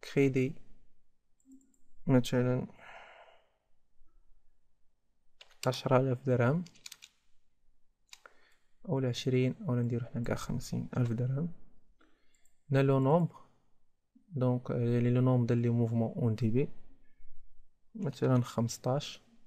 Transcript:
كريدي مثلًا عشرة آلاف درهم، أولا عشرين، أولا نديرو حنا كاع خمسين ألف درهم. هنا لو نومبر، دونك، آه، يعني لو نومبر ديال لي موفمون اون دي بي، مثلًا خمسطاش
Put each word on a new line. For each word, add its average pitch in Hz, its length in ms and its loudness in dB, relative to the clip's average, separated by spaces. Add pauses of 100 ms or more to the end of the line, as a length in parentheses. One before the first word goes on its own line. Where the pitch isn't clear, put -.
كريدي 135 540 0 (1500)
مثلًا 127 600 2 (3000)
عشرة 131 300 0
آلاف 131 300 0
درهم، 127 380 2 (2250)
أولا 135 200 -2
عشرين، 127 460 0 (140)
أولا 120 140 0
نديرو 120 240 -2
حنا 117 160 -6
كاع 117 120 -2
خمسين - 600 -6
ألف 120 160 0
درهم. 131 400 -2 (1160)
هنا 135 120 4
لو 135 180 4
نومبر، 156 360 2 (920)
دونك، 123 420 0
آه، 139 80 0
يعني 120 320 2
لو 123 100 4
نومبر 127 260 4
ديال 120 120 2
لي 120 100 2
موفمون 117 480 2
اون 113 180 2
دي 110 160 0
بي، 127 180 4 (1300)
مثلًا 131 480 2
خمسطاش - 800 -4 (240)